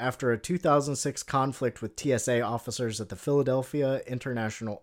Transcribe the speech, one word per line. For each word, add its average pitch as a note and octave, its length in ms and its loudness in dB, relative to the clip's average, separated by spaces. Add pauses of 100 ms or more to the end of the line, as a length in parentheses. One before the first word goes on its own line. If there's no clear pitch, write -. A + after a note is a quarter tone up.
after B2 320 2
a A2 60 2
two F3 200 -2
thousand C#3+ 380 4
six - 280 -4
conflict C3 580 0
with G#2+ 140 -8
T C#3 160 0
S A2+ 160 0
A A#2+ 120 4
officers A2+ 600 -4
at G2+ 80 -6
the G2 80 -10
Philadelphia C3+ 880 2
International A2+ 760 -4